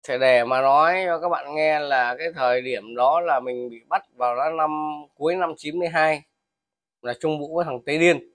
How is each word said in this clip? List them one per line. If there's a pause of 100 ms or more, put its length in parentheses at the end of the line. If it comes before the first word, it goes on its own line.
Thì
để
mà
nói
cho
các
bạn
nghe
là
cái
thời
điểm
đó
là
mình
bị
bắt (120)
vào
đó
năm, (120)
cuối
năm
chín
mươi
hai (760)
là
Trung
Vũ
với
thằng
Tế
Điên.